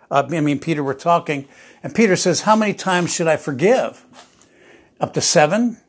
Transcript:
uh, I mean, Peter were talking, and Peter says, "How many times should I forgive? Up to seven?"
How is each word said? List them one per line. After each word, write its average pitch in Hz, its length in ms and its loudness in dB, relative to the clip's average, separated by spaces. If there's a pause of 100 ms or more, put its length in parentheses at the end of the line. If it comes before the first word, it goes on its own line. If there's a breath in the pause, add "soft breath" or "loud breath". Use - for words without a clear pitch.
(100)
uh, 139 160 2
I 165 140 -4
mean, 147 180 0
Peter 151 240 -4
were 135 120 -4
talking, 156 520 -2 (360 loud breath)
and 147 120 -12
Peter 202 220 4
says, 170 240 0
"How 220 160 2
many 214 160 0
times 180 400 -2
should 165 160 -2
I 156 80 2
forgive? 147 720 -2 (920 soft breath)
Up - 160 -4
to 139 60 -2
seven?" 190 580 2 (100)